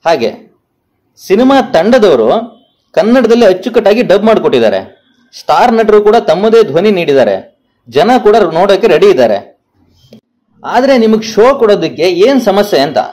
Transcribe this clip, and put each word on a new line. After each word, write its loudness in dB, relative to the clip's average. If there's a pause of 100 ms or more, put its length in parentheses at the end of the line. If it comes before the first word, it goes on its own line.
ಹಾಗೆ -4 (720)
ಸಿನಿಮಾ 2
ತಂಡದವರು 0 (320)
ಕನ್ನಡದಲ್ಲಿ 0
ಅಚ್ಚುಕಟ್ಟಾಗಿ 0
ಡಬ್ 0
ಮಾಡ್ಕೊಟ್ಟಿದ್ದಾರೆ. -2 (360)
ಸ್ಟಾರ್ 0
ನಟರು 2
ಕೂಡ 2
ತಮ್ಮದೇ 0
ಧ್ವನಿ 0
ನೀಡಿದ್ದಾರೆ. -2 (300)
ಜನ 0
ಕೂಡ 2
ನೋಡೋಕೆ 0
ರೆಡಿ 2
ಇದ್ದಾರೆ. -2 (1040)
ಆದ್ರೆ 0
ನಿಮಗ್ 0
ಶೋ 0
ಕೊಡೋದಕ್ಕೆ -2
ಏನ್ 0
ಸಮಸ್ಯೆ -2
ಅಂತ? -4 (160)